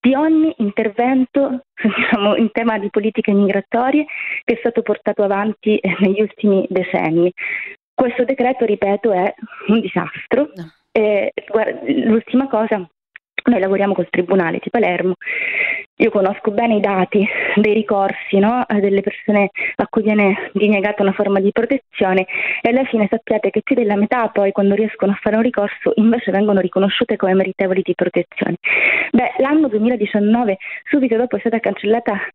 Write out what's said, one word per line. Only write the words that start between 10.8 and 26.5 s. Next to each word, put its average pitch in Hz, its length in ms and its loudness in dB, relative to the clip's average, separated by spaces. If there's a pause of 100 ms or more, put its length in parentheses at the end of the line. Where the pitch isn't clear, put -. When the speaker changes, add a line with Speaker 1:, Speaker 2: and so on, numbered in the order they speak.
Speaker 1:
Eh, 214 400 0 (160)
guarda, 220 360 -2
l'ultima 226 640 0
cosa, 214 400 -2 (560)
noi 233 160 2
lavoriamo 190 340 0
col 180 140 -2
Tribunale 175 540 0
di - 80 -8
Palermo. 180 440 0 (840)
Io 220 100 4
conosco 202 420 0
bene 226 240 0
i 208 40 2
dati 196 460 2 (300)
dei 208 180 4
ricorsi, 196 640 -2
no, 233 300 2
eh, 208 100 0
delle 196 220 2
persone 202 500 0 (260)
a - 120 -2
cui 226 140 0
viene 208 500 0
deniegata 208 500 0
una 196 100 2
forma 202 280 0
di 202 100 2
protezione, 196 720 0 (360)
e - 80 0
alla 254 160 2
fine 214 260 0
sappiate 214 400 0
che 214 120 -2
più - 120 0
della 214 220 2
metà 220 320 0
poi, 202 240 0
quando 196 240 2
riescono 208 360 0
a 196 80 -2
fare 214 160 0
un 226 60 2
ricorso, 214 540 0
invece 226 340 2
vengono 196 300 2